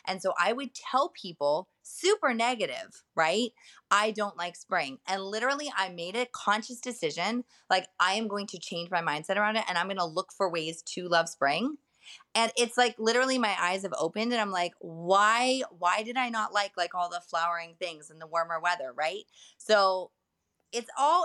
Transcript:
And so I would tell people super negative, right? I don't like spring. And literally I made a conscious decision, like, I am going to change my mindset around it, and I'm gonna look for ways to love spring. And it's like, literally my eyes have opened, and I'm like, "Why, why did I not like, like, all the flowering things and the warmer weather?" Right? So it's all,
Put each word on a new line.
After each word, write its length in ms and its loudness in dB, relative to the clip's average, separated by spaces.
And 180 -4
so 160 0
I 140 2
would 240 -6
tell 320 0
people 600 -2
super 500 0
negative, 720 -4
right? 340 2
I 220 4
don't 240 -6
like 180 -6
spring. 540 -2
And 160 -2
literally 520 -2
I 120 0
made 260 -8
a 120 -2
conscious 540 -4
decision, 640 -4
like, 200 2
I 140 4
am 160 -2
going 180 -6
to 140 -12
change 320 -8
my 100 0
mindset 360 -2
around 180 2
it, 120 0
and 80 -2
I'm 120 0
gonna 180 -2
look 260 -6
for 160 0
ways 340 -4
to 260 -8
love 200 4
spring. 500 0
And 200 2
it's 220 0
like, 220 4
literally 400 2
my 200 2
eyes 220 0
have 180 -6
opened, 340 -2
and 80 2
I'm 100 -2
like, 280 -2
"Why, 920 2
why 320 0
did 160 -6
I 100 0
not 240 -4
like, 240 -2
like, 180 -2
all 140 0
the 140 -8
flowering 540 -2
things 340 -8
and 100 -20
the 60 -12
warmer 340 -2
weather?" 320 0
Right? 320 -4
So 540 4
it's 280 -8
all, 260 4